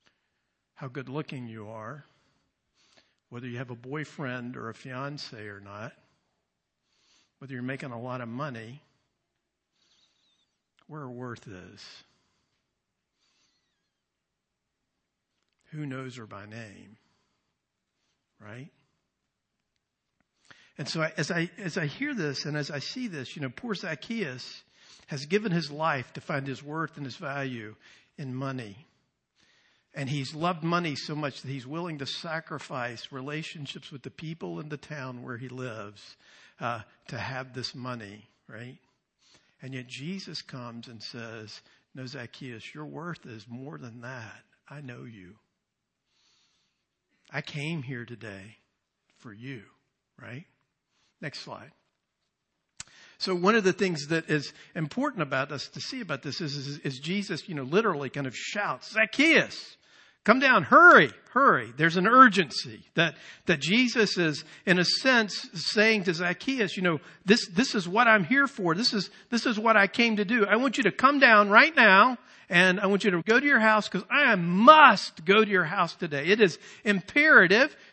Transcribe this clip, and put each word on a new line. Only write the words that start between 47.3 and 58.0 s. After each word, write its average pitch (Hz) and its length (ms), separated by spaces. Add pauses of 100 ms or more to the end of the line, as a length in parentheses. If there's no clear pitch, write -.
came 151 420
here 120 220
today 107 500 (640)
for 117 160
you," 117 300 (540)
right? 123 280 (760)
Next - 180
slide. 123 320 (1500)
So 185 180
one 185 200
of 214 100
the 180 80
things 170 340
that 160 220
is 151 240 (220)
important 220 480
about 139 280
us 139 220
to - 80
see - 180
about 160 220
this 139 180
is, 143 160
is, 143 240
is 135 200
Jesus, 185 500
you 170 60
know, 139 80
literally 151 460